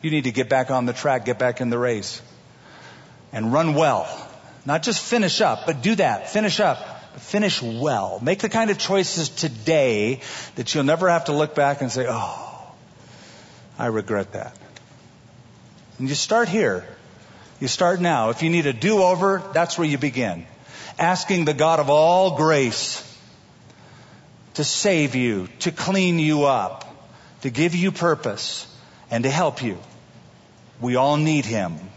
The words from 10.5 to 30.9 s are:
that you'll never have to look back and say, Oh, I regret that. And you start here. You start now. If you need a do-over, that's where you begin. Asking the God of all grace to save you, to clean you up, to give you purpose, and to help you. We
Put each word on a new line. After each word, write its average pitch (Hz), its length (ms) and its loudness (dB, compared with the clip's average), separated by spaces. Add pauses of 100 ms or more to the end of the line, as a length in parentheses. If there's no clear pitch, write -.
that 123 180 -6
you'll 143 100 2
never 165 260 4
have 170 160 2
to 151 60 -2
look 147 220 0
back 143 280 2
and 123 80 -4
say, 127 180 -2
Oh, 110 340 -6 (1400)
I 117 80 -4
regret 107 460 -4
that. - 240 -12 (1400)
And 131 100 -6
you 143 60 -4
start 220 340 2
here. 139 380 0 (720)
You 131 80 -4
start 180 320 2
now. 131 300 2
If 117 120 -4
you 160 80 2
need 165 160 2
a 135 60 0
do-over, 185 680 2 (100)
that's 170 260 0
where 165 80 0
you 143 120 0
begin. 117 480 -4 (520)
Asking 175 460 0
the 147 100 2
God 156 260 4
of 143 100 0
all 170 460 6
grace 143 640 0 (1500)
to 147 100 -2
save 151 500 0
you, 110 340 0 (120)
to 165 120 -2
clean 185 460 0
you 151 260 2
up, 113 400 0 (580)
to 135 80 -4
give 160 240 0
you 180 160 2
purpose, - 760 -2 (440)
and 117 140 -2
to 135 60 2
help 143 320 0
you. 101 160 -4 (1000)
We 123 160 0